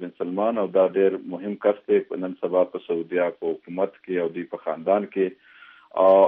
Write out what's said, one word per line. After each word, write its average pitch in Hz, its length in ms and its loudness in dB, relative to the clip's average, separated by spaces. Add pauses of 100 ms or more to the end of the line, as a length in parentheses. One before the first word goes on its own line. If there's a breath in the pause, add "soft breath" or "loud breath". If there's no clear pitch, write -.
بن 87 140 -12
سلمان 101 400 -2
او 98 100 -2
دا 92 200 4
ډېر 95 300 2 (160)
مهم 98 220 -8
کس 101 320 0
دی - 120 2 (120)
په 87 140 -8
نن 92 180 -10
سبا 90 200 0 (120)
په 90 120 -10
سعودیا 87 420 -2 (100)
په 82 160 -4
حکومت 90 480 -8
کې 92 180 -6
او 85 140 -2
دوی 87 180 -8
په 85 120 -12
خاندان 95 500 -2
کې. 95 120 0 (680 soft breath)
او، 95 180 6 (140)